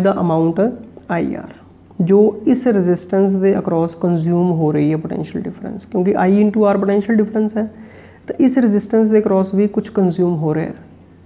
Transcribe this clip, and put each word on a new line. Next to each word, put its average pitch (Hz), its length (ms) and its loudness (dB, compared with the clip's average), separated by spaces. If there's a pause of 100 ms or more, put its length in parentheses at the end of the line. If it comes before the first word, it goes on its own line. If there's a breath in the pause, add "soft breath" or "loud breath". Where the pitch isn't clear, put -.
the 196 80 4 (100)
amount 165 400 0 (480)
ਆਈ 165 240 -4
ਆਰ, - 180 -14 (480)
ਜੋ 190 200 4 (260)
ਇਸ 247 200 2
ਰੈਜ਼ਿਸਟੈਂਸ 196 720 0
ਦੇ 190 220 2
across 165 420 -2
ਕੰਜ਼ਿਊਮ 175 580 0
ਹੋ 156 140 0
ਰਹੀ 147 200 0
ਹੈ 156 40 0
ਪੋਟੈਂਸ਼ੀਅਲ 160 460 -8
ਡਿਫਰੈਂਸ, - 440 -12
ਕਿਉਂਕਿ 185 320 -2
I 185 120 2 (140)
into 208 280 2
R 196 80 0
ਪੋਟੈਂਸ਼ੀਅਲ 202 360 0
ਡਿਫਰੈਂਸ 214 400 -2
ਹੈ। 214 120 -2 (600 loud breath)
ਤਾਂ - 100 -10
ਇਸ 262 200 2
ਰੈਜ਼ਿਸਟੈਂਸ 214 520 2
ਦੇ 214 120 4
across 190 340 0
ਵੀ 202 120 2
ਕੁਛ 202 220 -6
ਕੰਜ਼ਿਊਮ 180 480 0
ਹੋ 156 160 -2
ਰਿਹਾ 156 120 -4
ਹੈ, - 80 -10 (520)